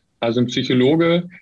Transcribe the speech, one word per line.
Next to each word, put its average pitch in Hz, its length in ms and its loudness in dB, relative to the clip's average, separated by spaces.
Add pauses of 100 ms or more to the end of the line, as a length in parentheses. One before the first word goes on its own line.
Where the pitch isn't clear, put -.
(180)
Also 117 220 -2
ein 120 60 0
Psychologe, 156 840 0 (140)